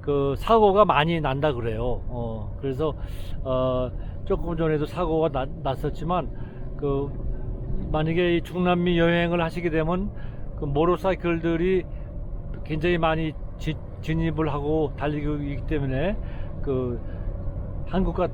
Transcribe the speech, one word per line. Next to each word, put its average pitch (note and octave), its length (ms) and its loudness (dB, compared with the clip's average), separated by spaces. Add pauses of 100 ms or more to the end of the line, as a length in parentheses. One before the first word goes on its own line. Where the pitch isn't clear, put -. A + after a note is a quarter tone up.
그 C#3 360 2
사고가 G#3+ 460 6
많이 D#3+ 380 4
난다 C#3+ 320 2
그래요. A2+ 540 0
어, A2+ 520 -4
그래서, C#3 340 -2 (520)
어, B2+ 440 0 (360)
조금 E3+ 320 0
전에도 D#3 280 2
사고가 D#3+ 440 2
나-, C3+ 160 -2 (180)
났었지만 D3+ 680 -2 (480)
그 C#3 320 0 (840)
만약에 E3 460 2
이 D#3+ 40 2
중남미 F3 580 2
여행을 E3+ 420 4
하시게 E3+ 280 -2
되면 E3+ 420 0 (460)
그 D#3 80 -4
모로사이클들이 E3+ 1160 2 (800)
굉장히 E3 340 0
많이 D#3+ 360 2 (240)
지-, D#3 180 -2 (260)
진입을 D#3+ 500 0
하고 D3 460 0
달리고 D3 400 0
있기 C#3+ 300 -4
때문에 C#3+ 500 0 (440)
그 B2+ 380 0 (880)
한국과 F3 460 0